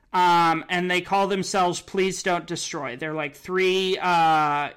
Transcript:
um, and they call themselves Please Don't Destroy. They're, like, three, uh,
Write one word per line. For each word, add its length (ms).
um, 560
and 220
they 100
call 260
themselves 540
Please 420
Don't 240
Destroy. 500
They're, 180
like, 200
three, 640
uh, 760